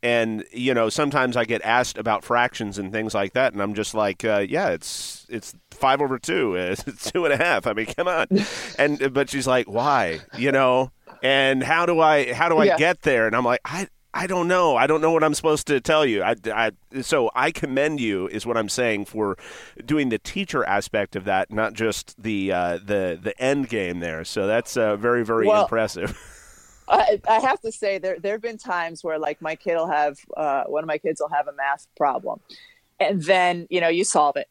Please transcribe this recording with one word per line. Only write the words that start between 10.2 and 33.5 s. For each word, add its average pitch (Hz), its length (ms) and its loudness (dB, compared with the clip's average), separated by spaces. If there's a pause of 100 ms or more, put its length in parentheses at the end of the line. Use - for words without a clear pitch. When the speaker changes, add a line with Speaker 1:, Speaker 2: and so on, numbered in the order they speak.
Speaker 1:
You 131 140 0
know? 131 400 2 (320)
And 135 400 2
how 165 220 2
do 170 160 2
I, 143 320 4
how 151 160 2
do 160 80 4
I 156 80 6
Speaker 2:
Yeah. 165 120 4
Speaker 1:
get 170 260 2
there? 120 220 4
And 110 100 0
I'm 123 100 2
like, 120 200 0
"I, 175 220 -8 (260)
I 180 140 -4
don't 175 200 0
know. 175 300 4
I 123 80 4
don't 151 160 2
know 160 100 4
what 160 120 4
I'm 156 100 2
supposed 151 340 0
to 135 140 2
tell 156 240 2
you." 107 160 2
I, 104 140 2 (180)
I, 110 180 2 (300)
so 123 320 2
I 135 160 2
commend 147 500 -2
you, 98 280 -2
is 104 180 -6
what 117 120 -2
I'm 107 120 -2
saying, 110 360 -2
for 104 340 -4 (440)
doing 147 260 0
the 110 100 -2
teacher 165 460 -4
aspect 101 500 -2
of 95 100 -6
that, 95 260 0
not 107 220 -2
just 110 480 -4
the, 98 300 -2
uh, 87 260 0
the, 95 420 -2
the 101 220 -6
end 135 280 0
game 90 320 -4
there. 82 220 -6
So 98 220 -4
that's, 113 320 -2
uh, 107 200 2
very, 120 280 0
very 113 220 2
Speaker 2:
Well, 214 160 4
Speaker 1:
impressive. 107 520 -2 (100)
<laughs> - 60 -20 (560)
Speaker 2:
I, 220 400 4
I 226 120 4
have 269 220 0
to 440 100 -8
say, 196 260 -4
there, 180 220 -4
there 196 140 -2
have 220 100 -6
been 226 160 -8
times 170 440 -6
where, 160 140 -2
like, 151 240 -4
my 160 140 -6
kid 170 200 -4
will 165 120 0
have, 147 320 0 (180)
uh, 143 280 0
one 147 180 -2
of 160 40 -8
my 156 120 -2
kids 160 200 -4
will 151 160 -4
have 147 120 0
a 143 60 -12
math 139 340 -4 (100)
problem. - 440 -2 (580)
And 185 240 0
then, 180 480 2